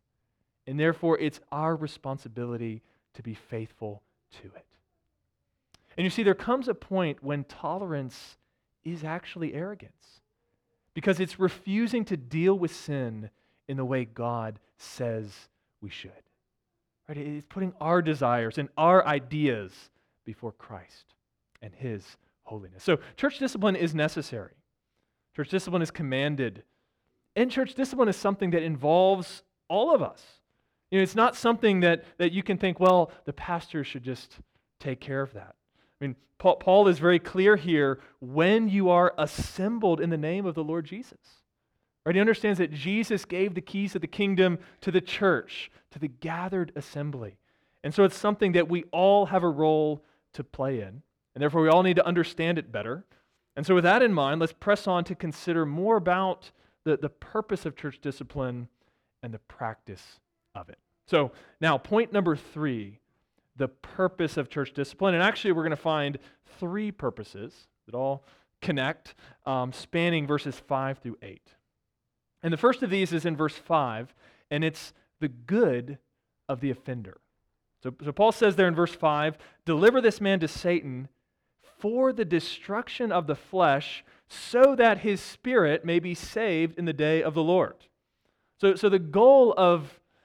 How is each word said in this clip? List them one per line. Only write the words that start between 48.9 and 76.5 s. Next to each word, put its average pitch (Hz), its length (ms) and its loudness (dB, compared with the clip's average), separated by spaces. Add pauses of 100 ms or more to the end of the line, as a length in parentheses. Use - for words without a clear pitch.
all 196 340 4
have 180 160 0
a 175 60 2
role 151 560 0 (300)
to 135 100 -10
play 135 360 -6
in, 104 220 -14 (320)
and 127 60 -10
therefore 151 220 2
we 156 80 6
all 175 120 6
need 185 140 2
to 175 100 4
understand 170 520 -2
it 139 120 -8
better. 113 360 -8 (500)
And 143 80 -6
so 190 100 4
with 175 100 6
that 208 180 6
in 220 100 4
mind, 151 280 0
let's 165 120 -2
press 202 340 -2
on 175 180 0
to 185 100 -8
consider 165 500 -4
more 180 320 0
about 185 540 -2 (340)
the, 151 140 2
the 147 100 -4
purpose - 560 -6
of 151 120 -10
church 143 260 -10
discipline 127 640 -8 (540)
and 120 100 -12
the 110 60 -12
practice - 840 -14 (340)
of - 140 -16
it. - 100 -20 (280)
So 175 260 2 (260)
now, 156 200 2
point 226 340 0
number 170 240 2
three, 120 640 -6 (560)
the 131 120 -2
purpose 180 680 -4
of 143 140 -4
church 139 240 -6
discipline. 175 400 -2
And 170 80 2
actually, 202 300 0
we're 165 100 -2
gonna 156 140 -2
find 143 420 -2 (400)
three 202 320 -6
purposes 117 800 -10 (180)
that - 80 -12
all 135 300 -4 (360)
connect, 139 540 -4 (320)
um, 131 260 -2
spanning 170 540 -2
verses 147 320 -4
five 135 400 -4
through - 240 -12
eight. 95 320 -20 (880)
And 165 100 -2
the 156 60 -2
first 254 240 2
of 214 80 -2
these 190 220 -2
is 160 120 -2
in 165 120 -4
verse 151 180 -2
five, 127 580 -2 (380)
and 147 140 -2
it's - 280 -6 (280)
the 151 80 -4
good 127 680 -2 (500)
of 131 120 -4